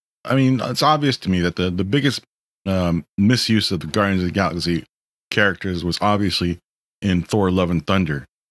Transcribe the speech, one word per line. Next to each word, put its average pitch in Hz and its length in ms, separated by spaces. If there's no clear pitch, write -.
I 127 120
mean, 131 260
it's 123 220
obvious 147 340
to - 120
me 90 120
that 85 140
the, 92 140
the 92 140
biggest, 131 380
um, 90 400
misuse 110 540
of 87 100
the 80 60
Guardians 98 360
of 87 60
the 87 40
Galaxy 85 520
characters 95 520
was 85 180
obviously 98 580
in 92 220
Thor: 98 280
Love 90 180
and 85 160
Thunder. 76 400